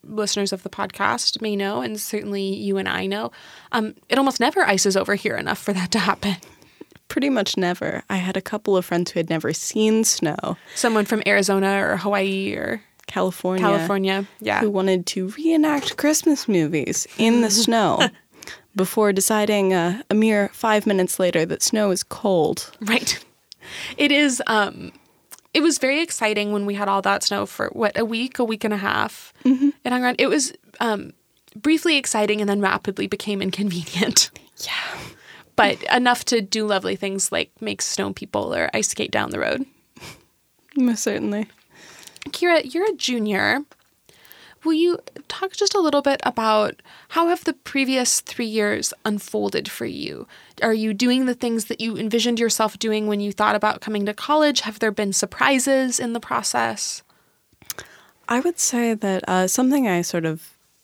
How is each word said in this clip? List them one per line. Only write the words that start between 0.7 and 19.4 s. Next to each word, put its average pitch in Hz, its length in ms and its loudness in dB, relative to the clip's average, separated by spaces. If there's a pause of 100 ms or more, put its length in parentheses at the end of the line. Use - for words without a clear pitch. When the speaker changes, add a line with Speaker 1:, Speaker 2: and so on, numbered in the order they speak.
Speaker 1:
may 214 160 -2
know, 202 260 -2
and 214 200 -6
certainly 208 420 -4 (120)
you 202 220 -2
and 190 120 -2
I 190 160 -2
know, 208 260 -6 (400)
um, 220 220 -2 (160)
it 247 80 2
almost 269 220 2
never 262 260 2
ices 196 320 2
over 190 180 0
here - 220 -2
enough - 220 -4
for - 140 -4
that 180 180 -2
to 220 80 2
happen. 190 380 0 (720)
Speaker 2:
Pretty 277 220 -2
much 220 280 0
never. - 520 -2
I 196 80 0
had 185 200 -2
a 190 40 0
couple 208 340 0
of 185 100 2
friends 175 260 0
who 180 80 -2
had 165 100 -2
never 160 240 -2
seen 220 500 2
snow. - 540 0 (180)
Speaker 1:
Someone 220 300 2
from 214 220 0
Arizona 196 560 2
or 190 140 0
Hawaii 196 580 -2
or - 260 -6 (240)
Speaker 2:
California. 185 600 -2
Speaker 1:
California, 190 600 0 (140)
yeah. 214 220 0
Speaker 2:
Who 208 100 2
wanted 190 360 2
to 185 220 -4
reenact 302 680 0
Christmas 302 500 2
movies 165 580 0 (140)
in 226 220 6
the 220 100 2
Speaker 1:
<laughs> 220 140 4
Speaker 2:
snow 220 340 4 (760)
before 202 380 2
deciding, 202 600 2